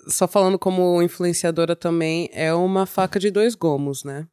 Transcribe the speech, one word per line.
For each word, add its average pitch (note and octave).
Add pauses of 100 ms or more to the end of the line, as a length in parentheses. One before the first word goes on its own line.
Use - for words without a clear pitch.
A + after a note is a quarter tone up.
só G#3+
falando F#3+
como F3+
influenciadora E3+
também, E3
é D#3+
uma F#3+
faca F#3+
de G3+
dois G#3+
gomos, C#3+
né? C#3+